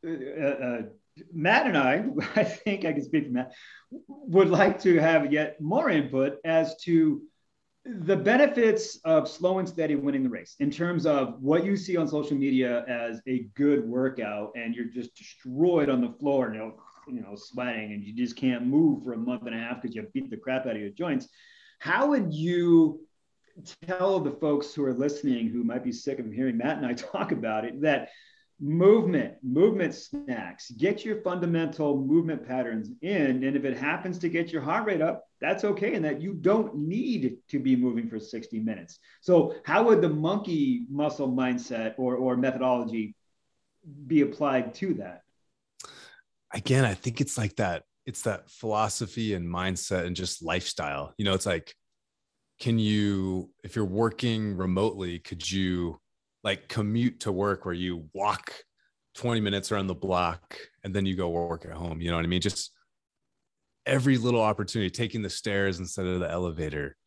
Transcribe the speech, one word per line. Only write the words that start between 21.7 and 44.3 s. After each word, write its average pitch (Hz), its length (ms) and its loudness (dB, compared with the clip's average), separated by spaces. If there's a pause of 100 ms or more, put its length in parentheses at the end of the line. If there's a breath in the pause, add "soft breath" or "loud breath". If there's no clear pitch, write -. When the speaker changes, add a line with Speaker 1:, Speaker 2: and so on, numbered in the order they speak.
Speaker 1:
How 202 300 0
would 220 260 0
you 165 680 4 (840)
tell 185 340 2
the 147 120 -2
folks 147 420 0
who 151 120 -2
are 127 80 0
listening 127 560 0
who 120 140 -4
might 117 200 -2
be 123 80 -4
sick 131 280 -6
of 110 120 -8
hearing 120 260 -2
Matt 139 200 0
and 147 80 -4
I 123 80 0
<laughs> - 0 -
talk - 380 -4
about 110 340 -2
it, 123 160 -6
that 151 280 2 (500 loud breath)
movement, 175 840 4
movement 170 500 2
snacks, 123 760 -10
get 143 320 0
your 220 180 -4
fundamental 165 800 0
movement 143 480 0
patterns 117 420 -4 (120)
in. 143 420 0
And 139 140 0
if 127 80 -2
it 127 120 -2
happens 165 420 -4
to 170 100 -2
get 170 220 -2
your 160 100 -4
heart 180 240 -2
rate 190 160 0
up, - 240 -2 (160)
that's 190 240 -2
okay. 202 280 0
And 165 120 -2
that 151 160 -2
you 196 120 -6
don't 196 420 2
need 160 640 -2 (120)
to 143 100 -2
be 131 160 4
moving 117 340 0
for 113 80 -8
sixty 110 440 -8
minutes. 101 380 -6 (200 soft breath)
So - 360 4 (100)
how 196 180 4
would 220 180 8
the 170 80 4
monkey 151 800 0
muscle 143 380 -2
mindset 123 680 -2
or, 127 180 0
or 127 220 0
methodology 123 760 0 (920)
be 151 140 6
applied 131 540 0